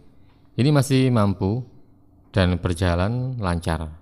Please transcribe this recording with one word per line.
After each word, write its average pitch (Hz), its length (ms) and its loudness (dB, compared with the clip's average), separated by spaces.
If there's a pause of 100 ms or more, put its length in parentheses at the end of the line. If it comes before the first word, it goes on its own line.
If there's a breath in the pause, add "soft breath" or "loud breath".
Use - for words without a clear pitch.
(560 soft breath)
ini 127 160 2
masih 131 400 2
mampu 101 640 0 (600)
dan 90 240 2
berjalan 95 800 -2
lancar. 82 600 -4